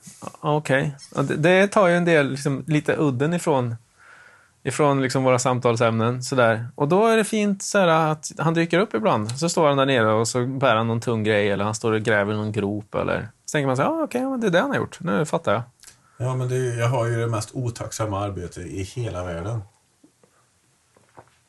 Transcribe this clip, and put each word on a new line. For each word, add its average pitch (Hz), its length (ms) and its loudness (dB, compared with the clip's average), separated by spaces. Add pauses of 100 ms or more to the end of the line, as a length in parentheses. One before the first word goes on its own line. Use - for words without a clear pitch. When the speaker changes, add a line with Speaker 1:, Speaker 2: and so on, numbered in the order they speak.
(220)
Speaker 1:
"Ja, - 340 -4
okej." 147 400 0 (180)
Och 139 100 0
det, 143 120 -2
det 180 320 4
tar 202 200 4
ju 175 80 4
en 175 80 2
del, 147 260 4
liksom, 135 360 -4
lite 151 320 0
udden 143 360 0
ifrån, 127 420 -2 (880)
ifrån, 139 400 0
liksom, 131 220 0
våra 127 140 4
samtalsämnen, 120 840 0
sådär. 117 520 2
Och 147 140 -2
då 196 180 4
är 226 100 4
det 214 80 2
fint 208 380 -2
så - 160 -2
här, 185 100 4
att 160 500 0
han 160 160 0
dyker 165 240 2
upp 226 160 0
ibland. 139 440 0
Så 170 100 0
står 170 200 4
han 143 80 4
där 135 100 4
nere 117 260 4
och 113 160 2
så 123 180 -2
bär 131 300 2
han 113 100 2
någon 117 140 0
tung 113 240 -2
grej, 104 260 2
eller 98 140 0
han 107 100 -2
står 110 180 -2
och 110 80 0
gräver 104 320 2
i 107 40 -2
någon 107 160 -4
grop, 104 420 -4
eller 90 340 -2 (160)
så - 80 -12
tänker 143 140 0
man 127 100 0
så 139 60 0
här, 262 80 0
"Ja, 320 140 -2
okej, 247 220 -4
men 262 140 -4
det 226 60 -2
är 185 40 2
det 170 100 2
han 277 100 -2
har 226 60 -2
gjort. - 240 -6
Nu 175 260 -2
fattar 110 260 -2
jag." 113 100 0 (540)
Speaker 2:
Ja, 127 200 -4
men 127 120 -4
det 127 60 -4
är 127 60 -2
ju, 120 140 -4
jag 117 140 0
har 120 180 0
ju 117 140 -2
det 117 60 -2
mest 110 280 -4
otacksamma 113 680 -6
arbete 90 360 -10
i 90 220 -8
hela 95 420 -8
världen. 90 360 -6 (1900)